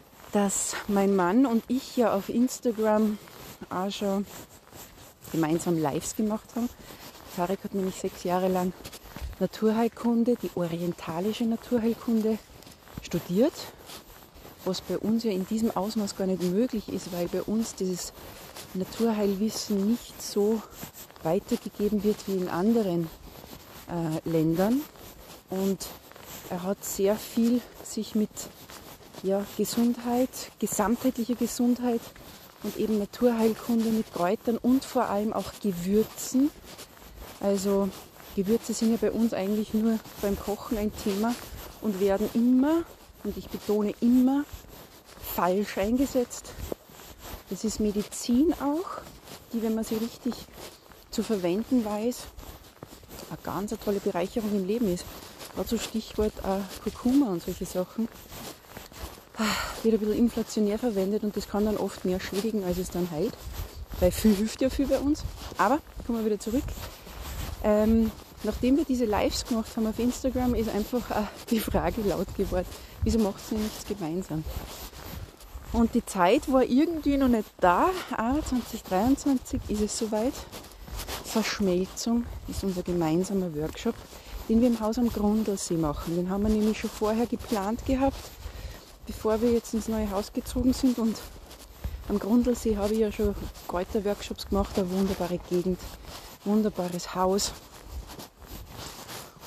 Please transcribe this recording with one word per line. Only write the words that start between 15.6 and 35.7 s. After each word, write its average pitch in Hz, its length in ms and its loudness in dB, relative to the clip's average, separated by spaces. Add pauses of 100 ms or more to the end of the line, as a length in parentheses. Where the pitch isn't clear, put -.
Ausmaß 208 460 -2
gar 190 100 0
nicht 185 160 2
möglich 202 460 0
ist, 185 240 -6
weil 175 160 -2
bei 185 120 -2
uns 226 340 -2
dieses 185 360 -2 (640)
Naturheilwissen 208 1160 0
nicht - 300 -4
so 208 400 2 (600)
weitergegeben 202 800 0
wird 208 240 0
wie 196 80 0
in 180 140 0
anderen, 180 600 2 (800)
äh, 165 420 -2
Ländern. 165 520 4 (680)
Und 190 360 0 (640)
er 180 140 -6
hat 196 200 -4
sehr 196 320 2
viel 233 460 2 (200)
sich - 320 -6
mit, 214 160 2 (920)
ja, 196 220 0 (100)
Gesundheit, 240 760 2 (300)
gesamtheitlicher 233 760 0
Gesundheit 240 680 2 (600)
und - 120 -6
eben 214 240 0
Naturheilkunde 226 920 2
mit 220 220 0
Kräutern 196 440 2
und 254 260 4
vor - 260 0
allem 208 220 0
auch - 220 -4 (100)
Gewürzen. 208 880 2 (880)